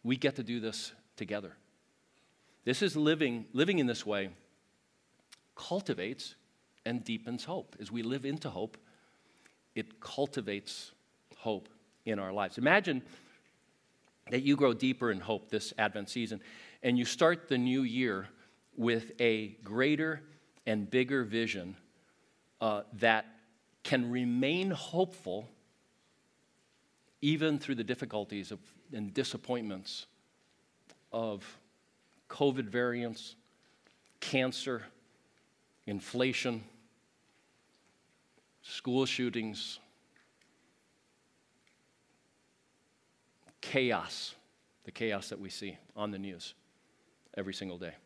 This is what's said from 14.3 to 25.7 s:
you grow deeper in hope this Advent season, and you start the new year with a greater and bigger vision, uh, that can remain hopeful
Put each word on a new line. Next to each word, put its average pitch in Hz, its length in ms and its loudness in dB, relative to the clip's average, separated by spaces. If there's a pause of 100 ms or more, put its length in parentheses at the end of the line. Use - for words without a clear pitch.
you 139 120 8
grow 135 180 6
deeper 123 380 2
in 95 80 0
hope 107 300 -2
this - 280 -2
Advent 104 320 0
season, 113 320 -4 (420)
and 123 140 4
you 120 80 4
start 170 440 4
the 131 80 4
new 127 260 2
year 113 440 0 (500)
with 113 420 2
a 110 300 4 (140)
greater 147 580 2 (440)
and 107 240 0
bigger 127 340 4
vision, 104 520 -2 (840)
uh, 107 220 2 (100)
that 110 320 4 (580)
can 123 280 2
remain 127 600 2
hopeful 123 800 -2 (1700)